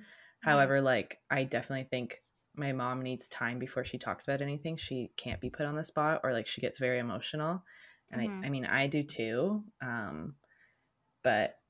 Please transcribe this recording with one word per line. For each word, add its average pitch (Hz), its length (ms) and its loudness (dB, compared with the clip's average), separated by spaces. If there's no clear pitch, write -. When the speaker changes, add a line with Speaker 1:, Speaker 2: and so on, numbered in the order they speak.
Speaker 1:
Mm-hmm. 185 40 4
Speaker 2:
However, 139 320 8
like, 127 400 2
I 135 140 2
definitely 131 400 -2
think 123 380 -4
my 143 160 -2
mom 127 300 -2
needs 127 260 -4
time 123 320 -2
before 127 240 -2
she - 140 -6
talks - 280 -4
about 139 160 0
anything. 147 340 -4
She 127 400 -6
can't - 240 -6
be 127 100 -4
put 147 160 -2
on 147 100 -2
the 156 80 -4
spot 151 400 2
or, 131 80 2
like, 113 160 0
she - 120 -6
gets - 200 -2
very 127 180 2
emotional. 151 640 -2
And 220 100 -4
Speaker 1:
Mm-hmm. 202 220 -2
Speaker 2:
I, 131 60 -6
I - 20 -2
mean, 131 160 -2
I 139 220 4
do 147 160 2
too. 143 580 0
Um, 110 540 -4
but 107 480 4